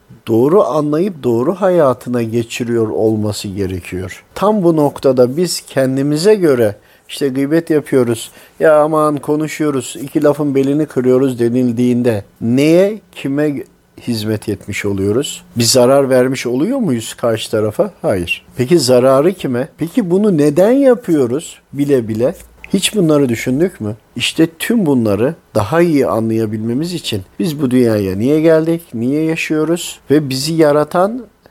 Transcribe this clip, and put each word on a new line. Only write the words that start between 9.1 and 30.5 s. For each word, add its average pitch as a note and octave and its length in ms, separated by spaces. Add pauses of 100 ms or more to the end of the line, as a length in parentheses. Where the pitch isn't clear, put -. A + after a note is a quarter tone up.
konuşuyoruz, D3+ 840
iki C#3+ 220
lafın D3 320
belini C#3 300
kırıyoruz B2+ 540
denildiğinde A#2+ 840 (180)
neye, E3 600 (100)
kime C#3+ 520 (440)
hizmet G#2+ 420
etmiş - 360
oluyoruz? G2+ 580 (120)
Bir A#2+ 80
zarar B2+ 460
vermiş C3 380
oluyor D#3 300
muyuz C3+ 360
karşı - 380
tarafa? G#2+ 400 (100)
Hayır. G2 440 (100)
Peki D3 240
zararı C3+ 540
kime? C3 440
Peki E3 340
bunu G3 260
neden D3+ 340
yapıyoruz E3 880 (140)
bile C#3 340
bile? A2+ 280 (380)
Hiç G3 220
bunları D3+ 340
düşündük C3 520
mü? G#2+ 140 (200)
İşte - 320 (120)
tüm A3+ 260
bunları B2 500 (200)
daha A2 260
iyi D3 260
anlayabilmemiz A2+ 840
için A#2 280 (180)
biz D#3 220
bu C3 100
dünyaya A2 440
niye C3+ 260
geldik, D#3+ 400 (120)
niye C3 300
yaşıyoruz D#3+ 760 (120)
ve C#3+ 180
bizi C3+ 240